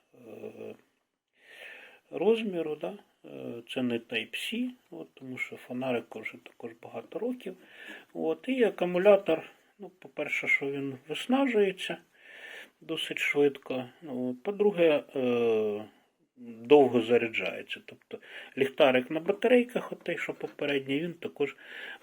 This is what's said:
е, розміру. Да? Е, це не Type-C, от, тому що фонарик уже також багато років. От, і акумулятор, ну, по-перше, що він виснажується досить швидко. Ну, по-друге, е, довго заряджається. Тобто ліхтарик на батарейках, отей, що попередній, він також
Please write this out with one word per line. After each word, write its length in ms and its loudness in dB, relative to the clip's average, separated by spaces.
е, 600 -16
розміру. 640 0
Да? 220 -10
Е, 440 -12
це 140 -4
не 160 0
Type-C, 720 -6
от, 240 -16
тому 240 -12
що 180 -10
фонарик 600 -6
уже 160 -10
також 300 -16
багато 360 -12
років. 380 -6
От, 340 -4
і 160 4
акумулятор, 840 4
ну, 100 -16
по-перше, 600 -8
що 220 0
він 280 -6
виснажується 880 2
досить 380 -6
швидко. 720 0
Ну, 320 -4
по-друге, 720 2
е, 680 2
довго 640 6
заряджається. 840 0
Тобто 320 -16
ліхтарик 520 4
на 100 -2
батарейках, 720 2
отей, 260 -8
що 160 -6
попередній, 640 -2
він 140 -6
також 420 -4